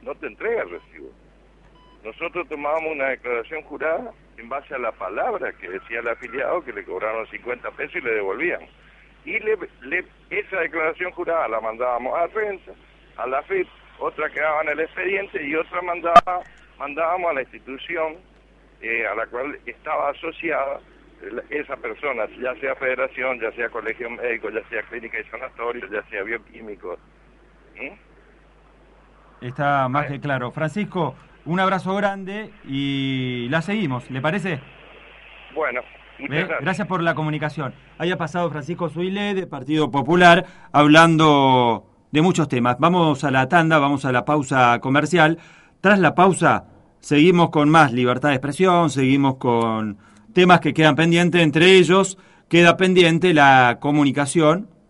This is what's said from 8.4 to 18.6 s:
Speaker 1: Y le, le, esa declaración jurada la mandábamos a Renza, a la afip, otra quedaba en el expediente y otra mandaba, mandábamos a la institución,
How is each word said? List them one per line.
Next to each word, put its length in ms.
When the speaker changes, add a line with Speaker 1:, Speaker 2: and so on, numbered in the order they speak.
Speaker 1:
Y 140
le, 180
le, 240
esa 300
declaración 500
jurada 360
la 140
mandábamos 560
a 80
Renza, 460
a 100
la 120
afip, 280
otra 320
quedaba 320
en 60
el 100
expediente 680
y 60
otra 300
mandaba, 580
mandábamos 500
a 40
la 100
institución, 720